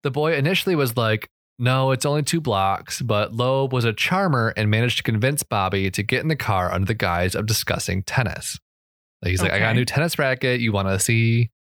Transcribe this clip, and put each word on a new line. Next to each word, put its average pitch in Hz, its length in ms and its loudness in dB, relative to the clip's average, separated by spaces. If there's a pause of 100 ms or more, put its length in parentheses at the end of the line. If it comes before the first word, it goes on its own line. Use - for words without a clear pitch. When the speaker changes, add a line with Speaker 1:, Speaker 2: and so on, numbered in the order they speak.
Speaker 1:
The 143 80 -2
boy 151 240 0
initially 180 400 0
was 127 220 0
like, 110 320 0 (280)
"No, 131 340 2
it's 131 140 -2
only 147 180 0
two 165 180 -2
blocks," 98 600 0
but 107 320 0
Loeb 131 400 2
was 123 120 2
a 113 80 2
charmer 143 640 2
and 104 120 2
managed 117 280 2
to - 60 -6
convince 120 400 0
Bobby 98 480 0
to 95 120 -4
get 117 180 -2
in 156 60 -2
the 160 80 0
car 92 380 0
under 92 120 0
the 113 80 -2
guise 90 420 0
of 107 100 -2
discussing 95 580 -2
tennis. - 560 -4 (640)
Like, 87 100 -2
he's 90 100 0
like, - 120 0
"I 98 60 0
got 110 80 2
a - 20 2
Speaker 2:
Okay. 113 100 2
Speaker 1:
new 127 60 0
tennis 160 340 -2
racket. 127 400 0
You 113 120 0
wanna 98 280 0
see?" 113 600 2